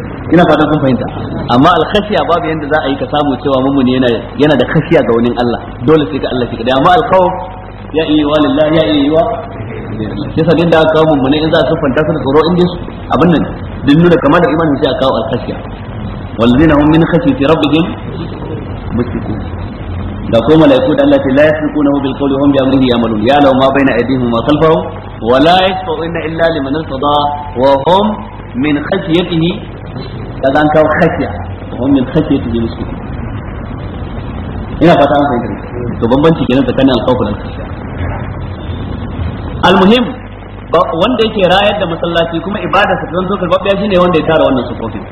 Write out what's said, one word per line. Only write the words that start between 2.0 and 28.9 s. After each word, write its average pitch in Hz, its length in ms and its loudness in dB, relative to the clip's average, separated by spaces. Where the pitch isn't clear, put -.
babu 160 260 0
yanda 156 200 -4
za 147 120 0
a 147 120 -2
yi 139 80 -2
ka 131 80 -4
samu 147 300 0
cewa 135 240 0
mummuni 135 340 2
yana, 127 160 2
yana 151 220 2
da 123 120 2
khashiya 160 320 2
ga 117 160 2
wani 117 180 2
Allah. 120 280 -2
Dole 151 240 4
sai 135 160 -4
ga - 100 -4
Allah 123 180 -2
shi 120 120 -8
kadai. 120 160 0
Amma 147 160 4
al-khawf 180 420 4
ya 151 140 -2
iya 151 240 2
wa 147 100 2
lillahi, 151 380 2
ya 160 120 4
iya 147 200 2
wa. 160 160 2
Shi - 180 -2
yasa 160 100 4
din 160 140 2
da 160 160 4
aka 156 80 4
kawo 156 240 4
mummuni 135 240 2
in 156 80 0
za 160 160 2
a 135 80 0
siffanta 151 320 0
su 156 80 0
da 156 80 -2
tsoro 143 240 2
in 170 120 0
dai 175 120 4
su - 100 -4
abin 147 260 2
nan, 143 140 2
din 143 160 4
nuna 170 220 6
kamar 151 200 2
da 165 100 4
imanin 156 280 0
sai 113 140 0
a - 60 -2
kawo 135 180 0
al-khashiya. 107 420 -4
"Wallazina 127 420 4
hum 147 140 4
min 160 140 6
khashyati 139 420 2
rabbihim 151 400 2
mushrikun." 113 500 -4
Da 113 160 2
ko 156 180 4
malaiku 135 320 4
da 139 160 0
Allah 143 120 6
ce, 135 120 -2
"La 139 140 4
yasbiqunahu 151 540 0
bil 131 160 -4
qawli 139 200 -2
wa 135 80 -2
hum 143 80 4
bi 135 80 2
amrihi 131 300 2
ya'malun." 113 320 0
Ya'lamu 135 340 4
ma 135 140 4
bayna 135 240 2
aydihim 120 340 0
wa 120 60 0
ma 113 80 0
khalfahum 156 400 2
wa 120 200 2
la 160 180 6
yashfa'una 165 640 -2
illa 160 280 -2
liman 143 260 -2
irtada 147 420 -2
wa 131 260 2
hum 180 280 2
min 143 240 0
khashyatihi 175 760 -2